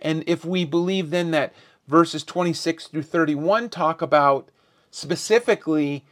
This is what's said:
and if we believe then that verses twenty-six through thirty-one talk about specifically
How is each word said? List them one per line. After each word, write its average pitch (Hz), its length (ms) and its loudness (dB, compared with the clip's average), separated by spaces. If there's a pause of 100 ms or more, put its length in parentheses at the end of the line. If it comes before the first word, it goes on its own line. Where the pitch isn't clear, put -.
and 156 240 -2
if 165 180 -2
we 175 220 -2
believe 175 420 -2
then 170 220 -2
that 147 240 -2 (340)
verses 156 360 2
twenty-six 165 640 -4
through 151 160 -6
thirty-one 170 680 0
talk 160 320 -2
about 143 480 2 (400)
specifically 156 1200 0